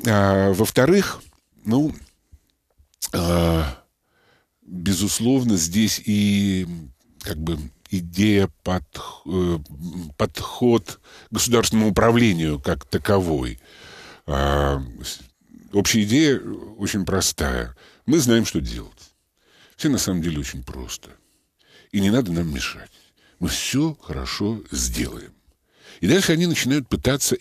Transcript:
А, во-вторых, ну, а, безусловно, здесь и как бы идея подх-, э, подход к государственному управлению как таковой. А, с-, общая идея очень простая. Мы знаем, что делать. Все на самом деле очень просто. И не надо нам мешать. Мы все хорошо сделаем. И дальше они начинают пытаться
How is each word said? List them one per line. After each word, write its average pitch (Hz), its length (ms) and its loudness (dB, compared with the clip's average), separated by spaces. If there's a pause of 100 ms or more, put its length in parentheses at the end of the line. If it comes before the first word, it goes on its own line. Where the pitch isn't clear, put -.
А, 98 440 4
во-вторых, 131 720 2 (420)
ну, 135 300 0 (1160)
а, 85 680 0 (880)
безусловно, 101 880 0
здесь 92 480 0
и 101 640 0 (560)
как 87 160 -8
бы 80 200 -4 (340)
идея 95 560 2 (160)
подх-, - 600 -8
э, 87 320 0 (580)
подход - 800 0 (320)
к - 40 -6
государственному 110 560 2
управлению 101 720 4
как - 260 -4
таковой. 82 720 -2 (640)
А, 69 560 0 (220)
с-, - 160 -12 (520)
общая 104 300 2
идея 127 380 2 (380)
очень 98 260 -2
простая. 67 720 -2 (300)
Мы 156 120 4
знаем, 117 280 4
что 87 140 -2
делать. 58 300 -8 (840)
Все 156 140 -2
на 120 80 2
самом 87 240 -2
деле 80 180 -4
очень 65 220 -10
просто. - 460 -14 (800)
И 101 100 -2
не 98 100 4
надо 113 200 2
нам 82 240 -2
мешать. - 360 -8 (500)
Мы - 80 -2
все 147 520 -2
хорошо 101 680 -6
сделаем. - 640 -6 (680)
И 87 60 0
дальше 175 260 4
они 165 140 2
начинают 143 420 0
пытаться - 520 0